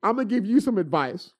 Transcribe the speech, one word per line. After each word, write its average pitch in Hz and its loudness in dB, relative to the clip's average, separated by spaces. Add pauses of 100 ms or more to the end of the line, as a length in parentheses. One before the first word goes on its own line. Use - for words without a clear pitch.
I'm 214 2
gonna 262 -2
give 220 0
you 233 4
some 247 0
advice. 151 -2